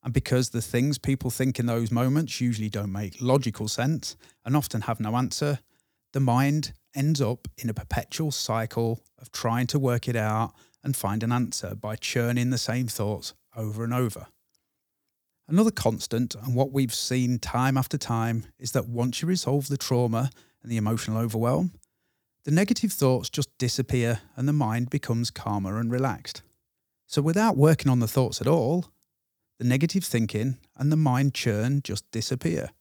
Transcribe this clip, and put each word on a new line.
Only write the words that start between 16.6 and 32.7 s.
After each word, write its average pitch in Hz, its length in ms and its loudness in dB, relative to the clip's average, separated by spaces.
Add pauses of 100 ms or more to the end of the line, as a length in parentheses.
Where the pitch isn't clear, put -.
we've 135 220 0
seen 123 440 0
time 131 380 0
after 131 220 -2
time, 113 460 -2 (140)
is 127 140 -8
that 120 160 -2
once 120 340 -2
you 160 60 -2
resolve 143 380 0
the 139 100 -2
trauma 123 540 0 (320)
and 117 80 -10
the 117 60 -2
emotional 110 420 0
overwhelm, 117 540 0 (720)
the 143 80 0
negative 202 400 2
thoughts 127 360 2
just - 300 -4
disappear 120 640 0 (160)
and 127 100 0
the 147 60 4
mind 120 360 2
becomes 117 420 -2
calmer 104 500 -2
and 117 100 0
relaxed. 123 520 -4 (680)
So - 140 0
without 185 340 4
working 147 340 6
on 123 80 6
the 117 80 2
thoughts 127 340 0
at - 60 0
all, 160 460 2 (680)
the - 60 -6
negative 143 400 2
thinking 117 540 0 (180)
and 147 160 2
the 156 40 4
mind 139 360 4
churn 120 500 0
just - 280 -6
disappear. 123 600 -2 (100)